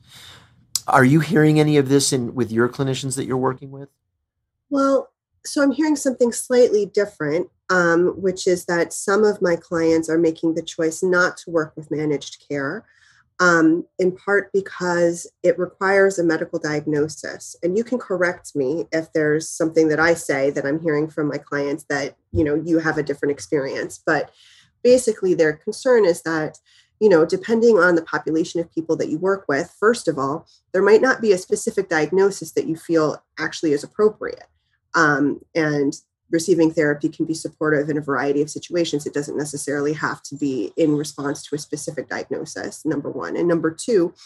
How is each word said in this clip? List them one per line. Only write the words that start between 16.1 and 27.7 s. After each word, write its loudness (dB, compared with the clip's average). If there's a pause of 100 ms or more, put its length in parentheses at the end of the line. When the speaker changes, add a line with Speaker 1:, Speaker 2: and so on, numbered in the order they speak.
Speaker 2:
a 2
medical -2
diagnosis. -4
And 0
you -2
can 0
correct -2
me -2
if -4
there's 0
something 0
that 0
I 4
say -2
that -4
I'm -2
hearing 0
from -4
my -4
clients -6
that, -6 (160)
you 2
know, 0
you 0
have -2
a -2
different -4
experience. -6
But 0 (540)
basically, 4
their 4
concern 0
is 2
that, -4 (400)
you 6
know, 8
depending 4